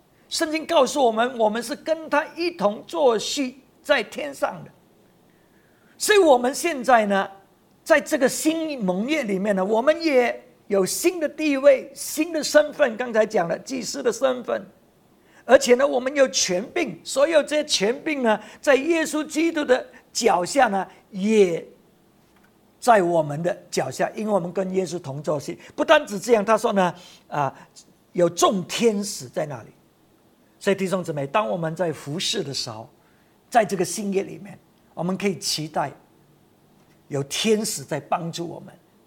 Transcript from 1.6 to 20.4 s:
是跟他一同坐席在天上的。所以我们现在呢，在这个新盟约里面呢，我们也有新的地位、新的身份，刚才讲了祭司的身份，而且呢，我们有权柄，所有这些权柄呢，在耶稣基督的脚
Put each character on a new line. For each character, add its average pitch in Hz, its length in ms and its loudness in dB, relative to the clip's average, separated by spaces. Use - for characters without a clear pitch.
是 233 140 -8
跟 320 340 -4
他 294 160 0
一 339 160 -4
同 214 340 -2
坐 269 320 2
席 254 420 -6
在 285 180 2
天 277 320 -10
上 170 320 -6
的。 - 60 -20
所 - 160 0
以 415 40 8
我 311 200 6
们 247 160 -2
现 294 300 -4
在 226 200 4
呢， 196 240 0
在 - 180 4
这 - 160 -2
个 254 120 2
新 311 520 -2
盟 190 280 0
约 294 160 -2
里 202 160 -2
面 202 160 0
呢， 185 80 0
我 220 180 0
们 311 180 2
也 262 400 2
有 190 180 2
新 349 320 0
的 302 100 -2
地 302 280 0
位、 262 400 4
新 320 360 -4
的 311 120 -2
身 294 280 4
份， 254 240 0
刚 247 160 -6
才 214 140 4
讲 208 220 0
了 165 100 -2
祭 254 240 -8
司 262 220 -8
的 233 80 2
身 254 320 0
份， 226 200 -4
而 247 140 8
且 247 160 4
呢， 254 100 4
我 285 140 0
们 262 160 -4
有 277 140 4
权 185 440 -2
柄， 262 300 -4
所 277 240 0
有 320 160 4
这 285 140 -4
些 294 80 0
权 247 400 -2
柄 294 180 -4
呢， 214 180 2
在 277 160 4
耶 320 280 0
稣 302 220 -4
基 320 240 0
督 294 140 -4
的 247 200 2
脚 180 320 2